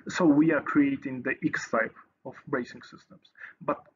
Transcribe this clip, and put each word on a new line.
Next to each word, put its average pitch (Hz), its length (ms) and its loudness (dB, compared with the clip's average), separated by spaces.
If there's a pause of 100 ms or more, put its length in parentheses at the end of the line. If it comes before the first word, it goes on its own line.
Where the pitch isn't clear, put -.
so 185 160 0
we 156 280 6
are 143 100 0
creating 139 600 0
the 131 120 -2 (120)
X - 240 -6
type 113 240 -2 (300)
of 131 100 -14 (120)
bracing 123 360 -6
systems, - 480 -20 (300)
but - 220 -6 (140)